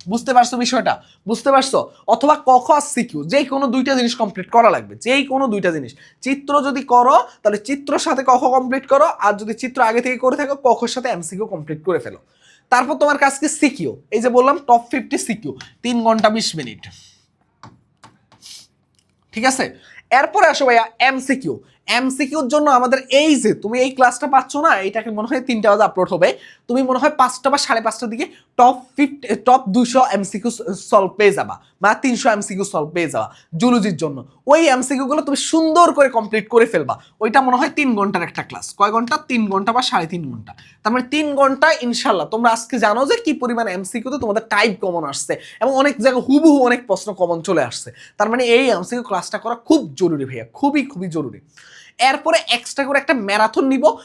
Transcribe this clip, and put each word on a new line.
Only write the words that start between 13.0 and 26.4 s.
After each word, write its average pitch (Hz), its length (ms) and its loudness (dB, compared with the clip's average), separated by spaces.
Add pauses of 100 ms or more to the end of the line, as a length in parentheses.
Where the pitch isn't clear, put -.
তোমার 294 220 2
কাছে 277 240 0 (140)
সিকিউ, 165 300 0 (240)
এই 233 80 -2
যে 247 140 0
বললাম 262 180 4 (140)
টপ 240 220 4
ফিফটি 277 260 -4 (100)
সিকিউ, 151 240 -8 (320)
তিন 240 120 -2 (120)
ঘন্টা 226 280 4
বিশ 226 140 -4 (100)
মিনিট, 110 220 -12 (2500)
ঠিক 220 180 -2
আছে? 262 140 -2 (540)
এরপরে 320 340 2
আসো 285 140 -2
ভাইয়া 233 160 4 (260)
এমসিকিউ। 262 460 -4 (440)
এমসিকিউর 262 540 -2
জন্য 302 140 2 (120)
আমাদের 254 200 2 (220)
এই 311 100 4 (120)
যে 214 80 2 (120)
তুমি 220 220 -4
এই 269 120 -2
ক্লাসটা 254 360 2
পাচ্ছ 262 180 2 (140)
না, 320 60 2 (160)
এটাকে 220 300 -6
মনে 214 120 -6
হয় 254 200 -2
তিনটা 226 220 0
বাজে 208 180 4
আপলোড 180 260 -2
হবে, 175 140 2 (380)